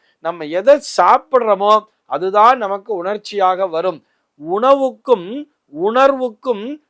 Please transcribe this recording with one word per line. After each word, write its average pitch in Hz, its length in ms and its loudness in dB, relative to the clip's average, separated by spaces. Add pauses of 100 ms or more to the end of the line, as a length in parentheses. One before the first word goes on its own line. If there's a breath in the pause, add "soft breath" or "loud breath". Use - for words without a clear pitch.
(200)
நம்ம 165 260 -8
எதை 202 360 2 (160)
சாப்பிட்றோமோ 214 840 2 (240)
அதுதான் 196 520 2
நமக்கு 202 360 -6
உணர்ச்சியாக 190 720 -2
வரும். 165 380 -4 (300)
உணவுக்கும் 220 920 0 (420)
உணர்வுக்கும் 247 1200 -2